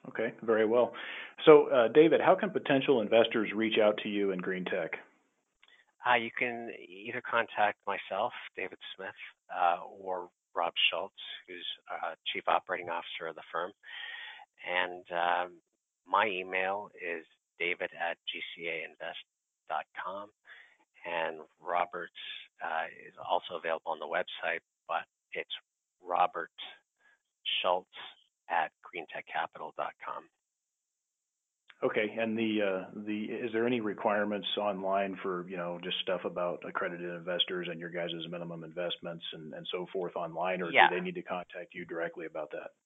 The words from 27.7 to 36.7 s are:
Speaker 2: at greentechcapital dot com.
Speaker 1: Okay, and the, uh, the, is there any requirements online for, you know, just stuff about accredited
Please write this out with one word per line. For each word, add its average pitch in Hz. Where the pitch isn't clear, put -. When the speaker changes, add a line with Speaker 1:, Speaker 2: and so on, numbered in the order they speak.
Speaker 2:
at 82
greentechcapital 78
dot -
com. -
Speaker 1:
Okay, 110
and 110
the, 110
uh, 95
the, 107
is 113
there 113
any 120
requirements 104
online 98
for, 90
you 95
know, 87
just 90
stuff 92
about 87
accredited 87